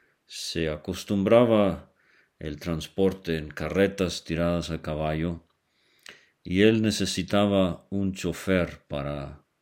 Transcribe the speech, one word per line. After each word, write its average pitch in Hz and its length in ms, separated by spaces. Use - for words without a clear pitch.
se - 460
acostumbraba 101 1200
el 76 200
transporte 85 760
en 76 120
carretas 87 760
tiradas 82 460
a 78 100
caballo, 78 640
y 90 200
él 110 180
necesitaba 98 1120
un 98 240
chofer 87 760
para 71 560